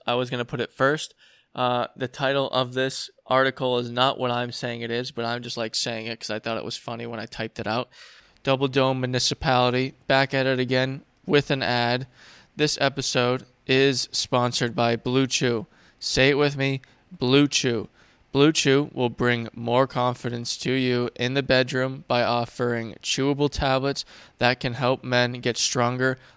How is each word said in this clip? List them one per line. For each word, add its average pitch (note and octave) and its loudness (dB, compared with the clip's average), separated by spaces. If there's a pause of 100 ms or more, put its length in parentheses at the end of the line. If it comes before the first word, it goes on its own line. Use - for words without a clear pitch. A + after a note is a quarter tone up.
I A#2+ 0
was B2 -2
gonna B2 -4
put B2 -6
it - -6
first. C#3+ 0 (420)
Uh, B2 0
the B2+ -6
title C#3 -2
of B2 -2
this C3 -4 (160)
article C3 2
is B2 -4
not B2+ 0
what B2 0
I'm A#2+ -4
saying A#2+ -6
it A#2 -6
is, B2 -4
but A#2 -6
I'm A#2+ -4
just, A#2+ -10
like, A2+ -4
saying A2+ -4
it A#2 -8
'cause - -10
I A2 -4
thought A2+ -4
it - -6
was A2+ -8
funny A#2 -10
when A#2 -8
I A2+ -10
typed - -10
it G#2+ -6
out. A#2 -2 (540)
Double C3+ 2
Dome C3 2
Municipality, B2+ 2 (140)
back C3+ 2
at C3+ 2
it C3 2
again B2+ 0 (220)
with D3 2
an C3+ 0
ad. A#2+ 0 (500)
This D3 0
episode B2+ 0 (200)
is C3+ 2
sponsored B2 0
by A#2 2
Blue B2+ 0
Chew. A#2+ 0 (320)
Say C3+ 2
it C#3 2
with C#3+ 2
me, C3+ -2 (280)
Blue C#3+ 4
Chew. A#2 -2 (460)
Blue C#3+ 6
Chew C#3+ 2
will B2 0
bring A#2+ 0
more A#2 2
confidence B2 -4
to B2+ -4
you B2+ 0
in B2 -2
the C#3 0
bedroom C3 0
by A#2+ 0
offering A#2 -2
chewable C#3 0
tablets C3+ -2 (340)
that B2 2
can B2 -4
help B2+ 0
men B2 0
get A#2+ -2
stronger, B2+ 0 (200)